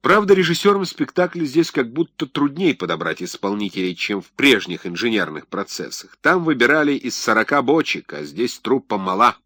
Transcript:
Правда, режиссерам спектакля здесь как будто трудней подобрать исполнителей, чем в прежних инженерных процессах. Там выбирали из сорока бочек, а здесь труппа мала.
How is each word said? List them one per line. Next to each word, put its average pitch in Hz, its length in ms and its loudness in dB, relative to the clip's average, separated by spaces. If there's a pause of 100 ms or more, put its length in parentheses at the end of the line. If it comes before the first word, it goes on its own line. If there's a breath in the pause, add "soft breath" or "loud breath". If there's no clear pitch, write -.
Правда, 202 320 4
режиссерам 190 520 2
спектакля 175 580 -2
здесь 156 280 0
как 120 200 -2
будто 156 340 -4
трудней 147 480 0
подобрать 82 480 -4
исполнителей, 95 720 -4
чем 101 260 -4
в - 100 -20
прежних 104 540 0
инженерных 87 640 -4
процессах. - 760 -10
Там 170 240 2
выбирали 147 480 2
из 123 240 -6
сорока 113 440 0
бочек, 147 520 -2
а 76 100 -10
здесь 76 360 -6
труппа 110 380 -2
мала. 98 480 2